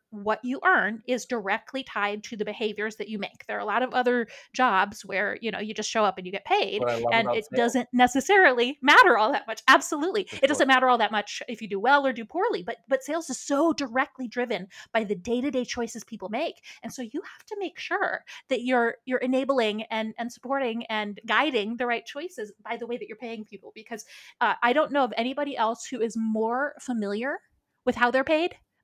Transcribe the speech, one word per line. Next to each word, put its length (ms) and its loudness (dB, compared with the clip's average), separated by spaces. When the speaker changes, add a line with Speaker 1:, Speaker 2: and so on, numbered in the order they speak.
Speaker 1:
what 320 -4
you 220 -4
earn 420 2
is 180 -2
directly 580 -4
tied 420 -4
to 120 -12
the 80 -4
behaviors 520 -4
that 120 -10
you 100 -8
make. 280 -10
There 100 -6
are 40 -6
a 40 -6
lot 180 2
of 100 -2
other 340 2
jobs 520 2
where, 360 -2
you 100 -4
know, 80 -6
you 140 -6
just 160 -6
show 160 2
up 120 0
and 80 -10
you 60 -8
get 140 -8
paid, 360 0
Speaker 2:
What 80 0
I 60 0
love 160 -2
Speaker 1:
and 160 4
Speaker 2:
about 100 0
Speaker 1:
it 80 -4
Speaker 2:
sales. 120 -6
Speaker 1:
doesn't 340 0
necessarily 920 4
matter 360 8
all 160 4
that 140 -4
much. 200 -8
Absolutely. 580 4
Speaker 2:
For 160 -14
Speaker 1:
It 60 6
doesn't 160 2
Speaker 2:
sure. 40 4
Speaker 1:
matter 200 6
all 120 6
that 120 2
much 380 -4
if 120 -10
you 60 -10
do 120 -4
well 260 4
or 80 2
do 100 -8
poorly, 400 -2
but, 140 -8
but 160 0
sales 260 -4
is 100 -6
so 340 2
directly 540 -4
driven 400 -4
by 100 2
the 120 -2
day-to-day 500 -2
choices 380 -8
people 260 -12
make. 320 -6
And 100 -12
so 80 -12
you 200 -8
have 260 -20
to 120 -10
make 200 -8
sure 440 -4
that 120 -2
you're, 440 2
you're 140 -2
enabling 640 0
and, 340 -6
and 140 -8
supporting 540 -4
and 400 -6
guiding 520 2
the 100 -2
right 180 -2
choices 480 -10
by 140 -6
the 100 -10
way 100 -6
that 100 -10
you're 100 -14
paying 280 -10
people 300 -18
because, 300 -14
uh, 220 2
I 100 4
don't 180 2
know 120 2
of 140 0
anybody 400 -4
else 280 -2
who 160 -8
is 160 -2
more 640 -2
familiar 600 -4
with 100 0
how 160 4
they're 120 2
paid 320 2